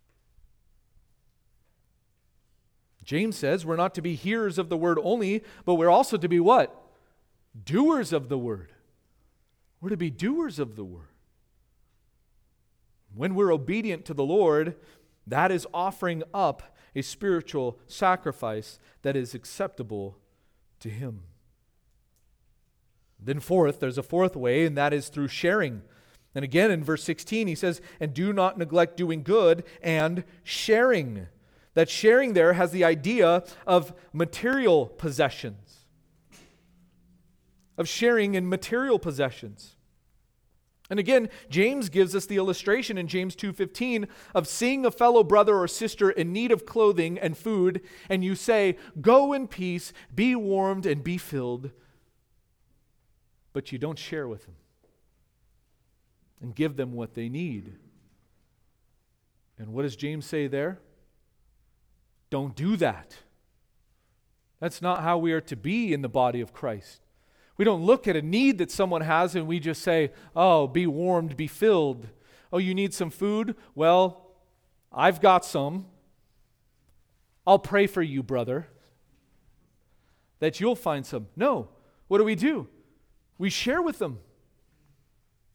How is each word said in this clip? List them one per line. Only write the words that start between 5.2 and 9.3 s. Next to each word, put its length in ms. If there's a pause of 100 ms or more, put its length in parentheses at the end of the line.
but 100
we're 160
also 260
to 120
be 120
what? 440 (800)
Doers 480
of 160
the 100
word. 340 (1080)